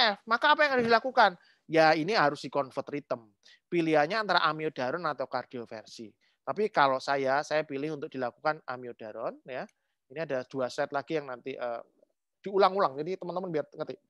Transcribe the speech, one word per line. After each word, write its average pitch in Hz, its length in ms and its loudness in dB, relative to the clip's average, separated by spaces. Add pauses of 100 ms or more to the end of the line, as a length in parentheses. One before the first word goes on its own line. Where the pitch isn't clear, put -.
(140)
F. - 140 -12
Maka 240 240 2
apa 302 160 4
yang 277 80 0
harus 247 160 2
dilakukan? 226 400 6 (320)
Ya, 160 320 6
ini 165 160 -2
harus 147 320 2
dikonvert 135 480 -4
rhythm. 123 400 -8 (400)
Pilihannya 160 480 2
antara 190 320 2
amiodaron 156 560 -4
atau 135 240 -6
kardioversi. 117 800 -10 (340)
Tapi 160 280 -2
kalau 139 240 4
saya, 139 480 0
saya 151 160 0
pilih 151 320 -6
untuk 147 160 -10
dilakukan 139 560 -4
amiodaron. 123 800 -10
Ya. 143 240 -10 (400)
Ini 156 160 -8
ada 139 240 -4
dua 135 160 -4
slide 143 240 -4
lagi 143 320 -4
yang 135 80 -14
nanti, 127 240 -10
eh, 120 280 -6 (600)
diulang-ulang. 190 560 2
Jadi 165 240 -6
teman-teman 180 320 -6
biar 147 160 -4
ngerti. 151 280 -12 (120)